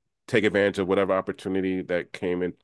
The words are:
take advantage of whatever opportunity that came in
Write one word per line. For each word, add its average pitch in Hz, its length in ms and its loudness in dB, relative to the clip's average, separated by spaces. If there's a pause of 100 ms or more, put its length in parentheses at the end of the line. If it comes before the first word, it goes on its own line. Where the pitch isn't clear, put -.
(260)
take 110 180 2
advantage 101 340 2
of 92 100 0
whatever 95 240 2
opportunity 95 720 -2
that 87 300 -4
came 90 300 -4
in 87 220 -4